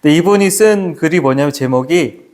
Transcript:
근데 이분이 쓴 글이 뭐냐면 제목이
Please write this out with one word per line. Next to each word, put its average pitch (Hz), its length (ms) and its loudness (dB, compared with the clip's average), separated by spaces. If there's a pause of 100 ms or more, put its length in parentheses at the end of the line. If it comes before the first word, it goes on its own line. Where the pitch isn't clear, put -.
근데 151 140 2
이분이 196 340 2
쓴 196 460 0
글이 165 240 -2
뭐냐면 139 320 0
제목이 127 680 -2 (120)